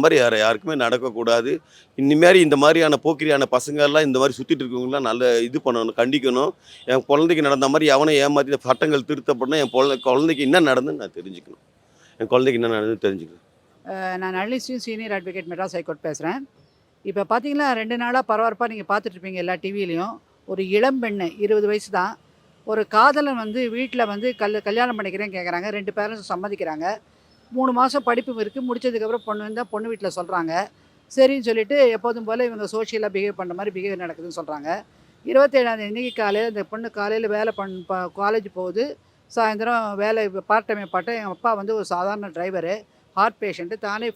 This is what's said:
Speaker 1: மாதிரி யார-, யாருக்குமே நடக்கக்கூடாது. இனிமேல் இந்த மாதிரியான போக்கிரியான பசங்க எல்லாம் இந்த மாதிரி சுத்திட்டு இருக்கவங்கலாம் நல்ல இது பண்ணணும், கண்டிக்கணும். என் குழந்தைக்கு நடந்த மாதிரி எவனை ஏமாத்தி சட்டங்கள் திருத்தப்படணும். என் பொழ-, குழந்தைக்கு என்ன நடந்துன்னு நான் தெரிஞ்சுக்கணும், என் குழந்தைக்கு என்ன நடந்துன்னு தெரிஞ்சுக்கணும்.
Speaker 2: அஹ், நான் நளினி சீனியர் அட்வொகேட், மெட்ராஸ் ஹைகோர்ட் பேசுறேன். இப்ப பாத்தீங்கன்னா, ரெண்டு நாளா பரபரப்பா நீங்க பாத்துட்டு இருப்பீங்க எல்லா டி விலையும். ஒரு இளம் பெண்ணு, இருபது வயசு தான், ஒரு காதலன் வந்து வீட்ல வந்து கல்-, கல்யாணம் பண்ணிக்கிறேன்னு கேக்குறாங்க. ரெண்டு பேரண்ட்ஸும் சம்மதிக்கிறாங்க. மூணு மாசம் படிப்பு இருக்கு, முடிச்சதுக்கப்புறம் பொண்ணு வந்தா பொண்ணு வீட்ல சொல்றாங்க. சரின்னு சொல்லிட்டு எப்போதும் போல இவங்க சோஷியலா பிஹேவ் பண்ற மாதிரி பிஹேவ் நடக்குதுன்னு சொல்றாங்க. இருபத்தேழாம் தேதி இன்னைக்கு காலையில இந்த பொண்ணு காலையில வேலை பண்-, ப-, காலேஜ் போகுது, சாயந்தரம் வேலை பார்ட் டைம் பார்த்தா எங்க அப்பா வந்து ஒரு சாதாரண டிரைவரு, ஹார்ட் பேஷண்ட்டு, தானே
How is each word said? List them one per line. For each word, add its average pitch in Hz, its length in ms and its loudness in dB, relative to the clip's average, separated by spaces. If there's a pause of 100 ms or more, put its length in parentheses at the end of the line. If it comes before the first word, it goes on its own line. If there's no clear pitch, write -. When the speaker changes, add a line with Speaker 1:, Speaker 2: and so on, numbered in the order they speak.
Speaker 1:
மாதிரி - 180 6
யார-, 113 240 4
யாருக்குமே 117 380 0
நடக்கக்கூடாது. 117 680 0 (460)
இனிமேல் 160 480 8
இந்த 147 100 4
மாதிரியான 156 480 6
போக்கிரியான 151 420 2 (100)
பசங்க 147 300 -2
எல்லாம் 151 220 4
இந்த 131 120 2
மாதிரி 135 180 2
சுத்திட்டு 135 240 0
இருக்கவங்கலாம் 127 480 -4
நல்ல 120 380 4
இது 131 160 -4
பண்ணணும், 113 360 0
கண்டிக்கணும். 131 520 2 (400)
என் 131 180 2
குழந்தைக்கு 156 380 4
நடந்த 139 240 4
மாதிரி 156 140 4 (100)
எவனை 151 180 4 (100)
ஏமாத்தி 143 340 2 (100)
சட்டங்கள் 139 420 2
திருத்தப்படணும். 135 520 0
என் 117 140 -2
பொழ-, 131 220 4 (100)
குழந்தைக்கு 143 400 2
என்ன 165 120 6
நடந்துன்னு 139 420 2
நான் 92 160 -12
தெரிஞ்சுக்கணும், 90 440 -16 (580)
என் 113 120 -4
குழந்தைக்கு 127 280 4
என்ன 117 140 2
நடந்துன்னு 107 320 0
தெரிஞ்சுக்கணும். 87 380 -4 (400)
Speaker 2:
அஹ், 185 380 -6
நான் 185 160 -4
நளினி 226 200 -4 (280)
சீனியர் 220 300 -6
அட்வொகேட், 180 340 -8
மெட்ராஸ் 180 260 -6
ஹைகோர்ட் 160 320 -8
பேசுறேன். 160 320 -6 (640)
இப்ப 196 260 -4
பாத்தீங்கன்னா, 285 380 0 (120)
ரெண்டு 220 220 -4
நாளா 240 260 0
பரபரப்பா 226 440 0
நீங்க 208 160 -10
பாத்துட்டு 202 280 -2
இருப்பீங்க 185 260 -10
எல்லா 180 120 -2
டி 185 220 -6
விலையும். 190 380 -4 (340)
ஒரு 190 280 -4
இளம் 262 260 4
பெண்ணு, 202 260 -4 (160)
இருபது 208 220 4
வயசு 208 240 -2
தான், 190 220 -2 (540)
ஒரு 214 160 -2 (140)
காதலன் 269 480 4
வந்து 226 260 -4
வீட்ல 240 420 -2
வந்து 208 160 -4 (120)
கல்-, 208 280 -2
கல்யாணம் 233 300 0
பண்ணிக்கிறேன்னு 196 400 -6
கேக்குறாங்க. 175 400 -4
ரெண்டு 196 180 -8
பேரண்ட்ஸும் 214 380 -6
சம்மதிக்கிறாங்க. 175 520 -6 (640)
மூணு 254 200 0
மாசம் 254 360 2
படிப்பு 233 360 -2
இருக்கு, 254 240 -8
முடிச்சதுக்கப்புறம் 233 600 -4
பொண்ணு 208 140 -4
வந்தா 214 220 -6
பொண்ணு 214 240 -8
வீட்ல 202 220 -6 (100)
சொல்றாங்க. 170 340 -4 (600)
சரின்னு 262 320 4
சொல்லிட்டு 226 280 0 (200)
எப்போதும் 226 280 -4
போல 233 200 -2
இவங்க 220 280 -6
சோஷியலா 214 440 -4
பிஹேவ் 202 240 -4
பண்ற 180 140 -8
மாதிரி 202 200 -6
பிஹேவ் 185 280 -8
நடக்குதுன்னு 165 380 -12
சொல்றாங்க. 151 280 -10 (580)
இருபத்தேழாம் 262 500 4
தேதி 208 160 -8
இன்னைக்கு 240 300 -4
காலையில 214 300 0
இந்த 208 120 -6
பொண்ணு 226 260 -10
காலையில 214 460 -4
வேலை 220 200 -2
பண்-, 190 320 -10
ப-, 185 280 -6
காலேஜ் 202 380 -2
போகுது, 185 300 -4 (520)
சாயந்தரம் 220 580 -2
வேலை 214 340 0
பார்ட் 202 400 0
டைம் 208 120 -4 (120)
பார்த்தா 185 280 -4
எங்க 196 160 -8
அப்பா 233 240 0
வந்து 202 180 -4
ஒரு 202 60 -4
சாதாரண 202 440 -4
டிரைவரு, 175 460 -6 (420)
ஹார்ட் 214 240 0
பேஷண்ட்டு, 180 360 -8 (100)
தானே 214 300 -4